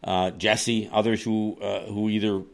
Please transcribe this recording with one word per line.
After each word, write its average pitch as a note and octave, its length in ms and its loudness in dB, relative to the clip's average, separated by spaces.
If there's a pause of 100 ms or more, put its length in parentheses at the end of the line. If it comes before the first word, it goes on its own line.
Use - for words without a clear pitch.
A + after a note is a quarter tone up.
uh, F#2 280 2
Jesse, G#2+ 600 0
others A2 300 2
who, G#2+ 360 -2
uh, G2 260 -4
who G#2 240 -2
either G#2 340 0 (100)